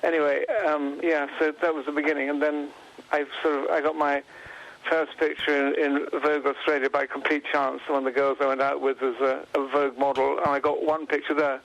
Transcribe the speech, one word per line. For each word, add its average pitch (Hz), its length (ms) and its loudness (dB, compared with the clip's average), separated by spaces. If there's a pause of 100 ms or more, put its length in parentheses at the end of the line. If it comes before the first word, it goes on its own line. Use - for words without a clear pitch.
Anyway, 147 420 2 (220)
um, 147 360 -2
yeah, 156 240 2 (120)
so 156 220 2
that 170 120 2
was 147 120 -4
the 147 60 -4
beginning, 147 380 0
and 143 120 0
then 147 280 0 (420)
I 147 140 0 (180)
sort 156 160 2
of, 135 100 -2
I 165 120 2
got 156 140 0
my 143 280 0 (640)
first 160 300 0
picture 143 540 2
in, 143 240 2
in - 240 -2
Vogue 147 260 2
Australia 139 420 0
by 139 160 2
complete 143 460 -2
chance. 135 360 0
One 143 120 0
of 135 60 -2
the 131 140 0
girls 139 220 2
I 143 60 2
went 135 140 0
out 139 200 0
with 135 200 0
was 131 200 0
a, 135 240 0 (140)
a 139 80 -2
Vogue 135 300 0
model, 139 420 2
and 170 80 0
I 143 120 2
got 147 240 0
one 156 220 0
picture 147 300 -2
there. 139 300 0